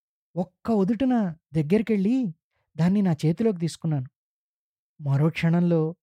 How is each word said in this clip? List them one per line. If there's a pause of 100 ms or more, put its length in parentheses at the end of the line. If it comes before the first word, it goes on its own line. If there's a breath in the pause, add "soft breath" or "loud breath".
(360)
ఒక్క
ఉదుటున (180)
దగ్గరికెళ్ళి (440)
దాన్ని
నా
చేతిలోకి
తీసుకున్నాను. (960)
మరో
క్షణంలో